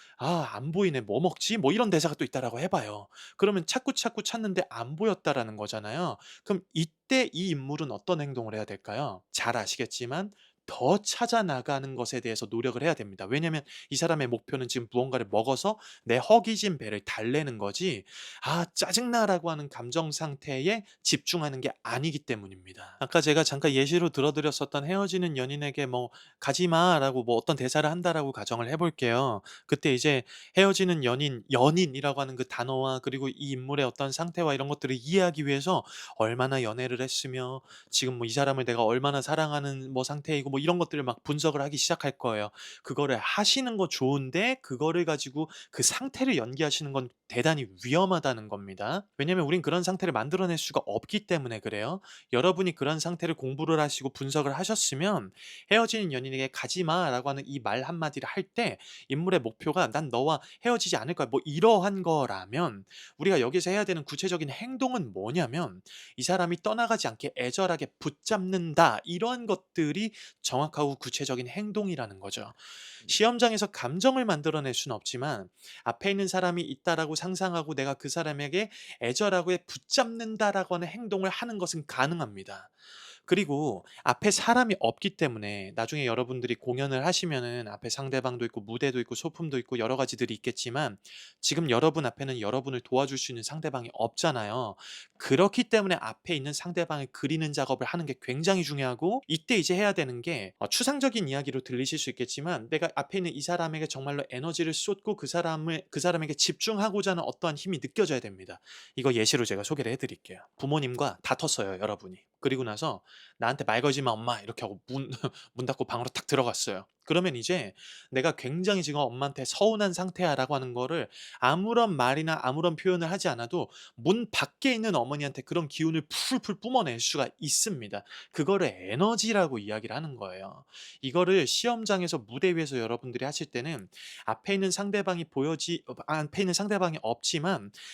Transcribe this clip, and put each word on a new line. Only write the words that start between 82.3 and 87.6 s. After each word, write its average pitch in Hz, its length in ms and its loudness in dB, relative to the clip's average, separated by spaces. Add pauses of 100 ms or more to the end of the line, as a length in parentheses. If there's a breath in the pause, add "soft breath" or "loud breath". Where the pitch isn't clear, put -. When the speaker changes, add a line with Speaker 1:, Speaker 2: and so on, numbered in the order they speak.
Speaker 1:
그리고 147 600 2 (160 loud breath)
앞에 - 280 4
사람이 233 500 4
없기 - 360 0
때문에 104 600 -4
나중에 135 300 -2
여러분들이 120 500 -2
공연을 131 500 -2
하시면은 123 640 -2